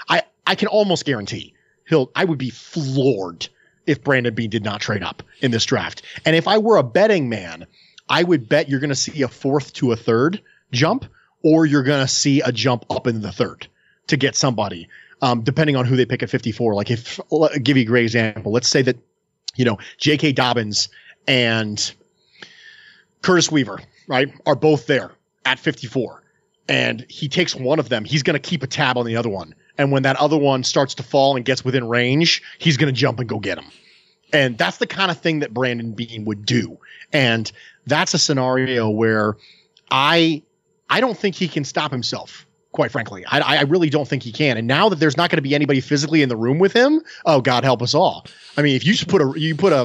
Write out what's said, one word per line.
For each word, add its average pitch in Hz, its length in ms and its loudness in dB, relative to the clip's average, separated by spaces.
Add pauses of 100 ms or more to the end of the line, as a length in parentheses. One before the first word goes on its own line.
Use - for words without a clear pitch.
I, 170 140 0 (220)
I 190 100 0
can 202 120 -2
almost 202 380 0
guarantee 110 480 -6 (340)
he'll, 147 300 2
I 175 80 2
would 160 120 -2
be 127 120 -6
floored 127 1000 -2 (400)
if 147 160 0
Brandon 123 320 2
Beane 113 140 -4
did 110 120 -2
not 104 200 -6
trade 101 220 -4
up - 200 -10 (160)
in 127 120 0
this 113 120 0
draft. 92 380 -4 (240)
And 160 100 4
if 165 140 0
I 208 80 4
were 220 180 4
a 151 80 4
betting 170 460 2
man, 87 360 -8 (440)
I 151 140 2
would 156 260 0
bet 151 180 2
you're 135 140 -2
gonna 143 120 -2
see - 280 -4
a 123 80 0
fourth 139 460 -2
to 120 180 0
a - 20 2
third 127 460 0 (320)
jump, 160 320 0 (380)
or 160 220 6
you're 143 180 2
gonna 135 260 2
see 143 320 2
a 127 100 0
jump 120 380 -2
up - 180 -4
in 113 140 -2
the 101 100 -8
third - 340 -6 (420)
to 156 100 0
get 131 180 0
somebody, 101 540 -2 (320)
um, 123 220 0
depending 143 340 0
on 123 80 0
who 127 100 2
they 127 100 2
pick 120 160 -4
at 120 80 -6
fifty-four. 117 460 -2
Like, 104 160 -2
if, 117 300 -6 (100)
I'll 156 160 4 (160)
give 135 140 2
you 127 60 4
a - 20 0
great 117 180 2
example. 107 480 -2
Let's 120 160 0
say 143 140 2
that, 127 160 0 (580)
you 123 80 -2
know, 113 140 0 (200)
J 151 200 0
K 147 160 0
Dobbins 117 560 -2 (360)
and 113 640 0 (1300)
Curtis 175 300 2
Weaver, 110 280 0 (280)
right, 139 240 0 (140)
are 147 100 2
both 151 320 2
there 135 260 -2 (320)
at 131 120 0
fifty-four, 131 640 -6 (460)
and 120 420 -2
he - 180 -10
takes 175 280 -2
one 135 240 -2
of 117 100 -6
them, 113 160 -2
he's 143 160 -2
gonna 151 180 -2
keep 156 220 -6
a 131 60 -6
tab 127 300 -2
on 120 80 -2
the 113 100 -4
other 117 140 -2
one. 92 260 -10 (220)
And 139 140 2
when 135 120 2
that 135 140 2
other 147 200 2
one 135 260 2
starts 139 320 0
to 120 80 -10
fall 139 320 2
and 120 100 -4
gets 127 200 -2
within 127 220 0
range, 123 560 2 (160)
he's - 180 2
gonna 143 140 2
jump 120 280 0
and 120 80 -6
go 110 120 -4
get 98 180 -6
him. - 80 -18 (680)
And 131 260 2
that's 170 200 -2
the 240 80 -4
kind 185 240 -2
of 165 80 -4
thing 160 220 -2
that 127 140 -6
Brandon 120 400 -4
Beane 110 320 -10
would 104 200 -6
do. 110 320 -2 (340)
And 117 400 0 (360)
that's 151 260 0
a 175 60 0
scenario 127 720 0
where 107 480 2 (520)
I, 156 540 2 (460)
I 165 100 2
don't 240 180 -2
think 196 180 -4
he 185 120 -4
can 147 160 -4
stop 151 280 -4
himself, - 540 -8 (280)
quite 147 180 -2
frankly. 101 340 -8
I, 143 340 0
I - 20 2
really 160 280 2
don't 143 180 -2
think 139 140 -4
he 120 100 -12
can. 127 260 0
And 113 100 -4
now 160 220 2
that 170 100 -2
there's 147 180 2
not 170 140 0
gonna 165 100 0
be 139 140 -2
anybody 143 260 2
physically 151 400 0
in 135 80 2
the 120 80 -2
room 127 220 0
with 190 140 2
him, 294 280 4 (240)
oh, 151 160 4
God 123 220 2
help 127 180 2
us 120 140 -2
all. 135 300 0 (320)
I 147 40 2
mean, 143 140 2
if 120 100 -4
you 185 80 4
just - 140 -2
put 165 140 4
a, 139 180 0
you 156 160 -2
put 185 180 2
a, 135 120 4